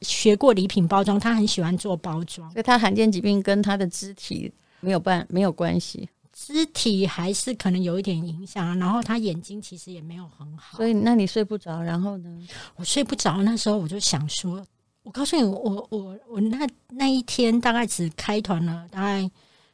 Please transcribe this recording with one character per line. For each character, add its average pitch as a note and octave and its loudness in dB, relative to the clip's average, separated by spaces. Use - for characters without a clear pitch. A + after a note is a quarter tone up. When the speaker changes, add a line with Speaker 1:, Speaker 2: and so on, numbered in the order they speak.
Speaker 1:
学 - 4
过 B3 8
礼 F#3+ 4
品 F#3+ 2
包 G3 4
装， G3+ 4
他 A3+ 2
很 G#3+ 4
喜 G3+ 0
欢 E3+ 2
做 F#3 -4
包 E3 -4
装。 E3 -12
Speaker 2:
所 G#3 -6
以 - -6
他 B3 6
罕 G3+ 4
见 A3 6
疾 F#3 -2
病 G3+ 2
跟 G3+ 2
他 G3+ 2
的 G3 0
肢 G3 -8
体 - -8
没 F#3 -2
有 F3 2
办-， F3+ 0
没 F3+ 2
有 F#3+ 4
关 E3+ 0
系。 - -6
Speaker 1:
肢 D#4 -2
体 G3 0
还 F3+ -2
是 B3+ -4
可 - 0
能 F#3 2
有 F3 0
一 - -2
点 G3 -2
影 E3+ -6
响 F3+ -6
啊， F3 -2
然 F3+ 0
后 A#3 2
他 A3+ -2
眼 F3+ -2
睛 G3+ -12
其 F#3 -16
实 F#3 -18
也 F3 -14
没 E3 -14
有 F3+ -14
很 D3+ -16
好。 - -18
Speaker 2:
所 A3+ 2
以 A#3 4
那 A3 4
你 G3 4
睡 A3 0
不 G#3+ -4
着， E3 -8
然 E3+ -2
后 G3+ -4
呢？ E3+ -16
Speaker 1:
我 F3+ -12
睡 C#4+ 0
不 C4 -4
着， G3 0
那 A3+ 2
时 A3 -2
候 G#3+ 2
我 F3 -2
就 F3+ -8
想 D3+ 0
说， F3+ -6
我 G#3+ -16
告 C#4 -4
诉 E4+ 0
你， C#4+ 4
我， G3+ -2
我， G3 -8
我 A3 -6
那， A3+ 0
那 C4+ 0
一 C4 2
天 A#3+ 2
大 A#3+ 2
概 A#3 0
只 E3+ -4
开 G#3+ -2
团 F#3 -2
了 E3+ -6
大 F#3+ -8
概 G3 -2